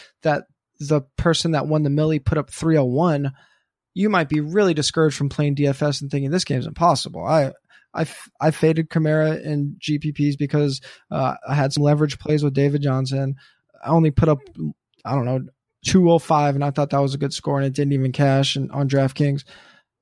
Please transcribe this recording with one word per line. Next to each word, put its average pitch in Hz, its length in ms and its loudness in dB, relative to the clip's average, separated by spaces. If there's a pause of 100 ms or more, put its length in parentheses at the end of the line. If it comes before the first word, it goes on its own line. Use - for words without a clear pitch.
(220)
that 147 220 0 (380)
the 147 200 0 (160)
person 165 320 0
that 143 160 0
won 151 160 0
the 143 80 0
millie 156 280 0
put 156 200 -2
up 143 100 -4
three 160 300 0
oh 139 60 4
one, 143 480 0 (600)
you 196 160 0
might 175 220 0
be 151 100 0
really 180 320 2
discouraged 151 420 0
from 143 140 -2
playing 147 260 -2
D 143 120 0
F 139 160 -2
S 147 180 -2
and 139 100 -10
thinking, 139 200 -4
"This 180 140 -2
game's 123 220 -4
impossible." - 560 0
I, 135 300 0 (400)
I - 100 -4
f-, - 280 -12 (100)
I 156 100 2
faded 160 380 0
Kamara 156 560 0
in 143 340 -4
G 151 200 -4
P 151 140 -6
Ps 143 240 0
because, 143 440 -2 (300)
uh, 139 240 -2 (120)
I 123 80 -4
had 139 200 0
some 147 80 0
leverage 147 360 2
plays 151 240 0
with 143 120 0
David 143 260 2
Johnson. 135 560 -2 (480)
I - 60 -4
only 160 200 4
put 156 200 2
up, 143 80 2 (640)
I 113 100 -4
don't 131 120 -2
know, 131 140 -2 (440)
two 180 260 4
oh 170 80 6
five, 147 360 2
and 143 100 -2
I 143 60 -2
thought 143 200 -2
that 139 120 0
was 135 120 -2
a 143 40 -6
good 143 160 -4
score, 143 240 -4
and 139 80 0
it 135 80 -2
didn't 143 180 0
even 131 200 0
cash 135 440 2
in, 135 140 -4
on 139 180 -2
DraftKings. 139 560 0 (580)